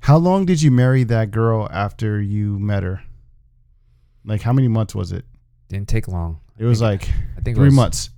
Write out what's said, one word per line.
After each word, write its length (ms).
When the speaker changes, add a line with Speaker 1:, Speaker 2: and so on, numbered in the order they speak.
Speaker 1:
How 160
long 280
did 160
you 100
marry 340
that 260
girl 400
after 500
you 380
met 240
her? 200
Like, 180
how 100
many 160
months 260
was 180
it? 120
Speaker 2:
Didn't 200
take 200
long. 320
Speaker 1:
It 60
Speaker 2:
I 40
Speaker 1:
was, 120
Speaker 2:
think, 220
Speaker 1:
like, 80
Speaker 2:
I 60
think 140
it 40
Speaker 1:
three 60
Speaker 2:
was, 80
Speaker 1:
months. 440